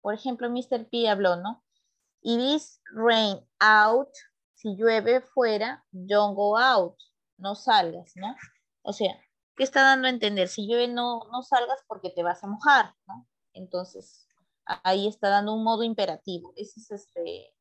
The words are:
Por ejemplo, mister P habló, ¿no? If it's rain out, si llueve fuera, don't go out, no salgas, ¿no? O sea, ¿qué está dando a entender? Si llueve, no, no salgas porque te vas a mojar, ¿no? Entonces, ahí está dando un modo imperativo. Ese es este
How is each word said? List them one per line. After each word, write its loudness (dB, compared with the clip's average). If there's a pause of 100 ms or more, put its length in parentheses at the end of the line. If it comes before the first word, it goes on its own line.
Por -4
ejemplo, -8
mister -6
P 0
habló, 2
¿no? -10 (580)
If 0
it's -4 (140)
rain 0 (120)
out, 4 (460)
si -10
llueve 2
fuera, -2
don't 2
go 2
out, 2 (400)
no -8
salgas, 0
¿no? -10 (460)
O -8
sea, -4 (400)
¿qué -2
está 2
dando 4
a 2
entender? -2
Si -8
llueve, 0
no, -6
no -8
salgas 0
porque -10
te -4
vas -4
a -10
mojar, 2 (100)
¿no? -18 (260)
Entonces, -12 (560)
ahí 0
está -2
dando 0
un -4
modo 0
imperativo. -6
Ese -14
es -20
este -12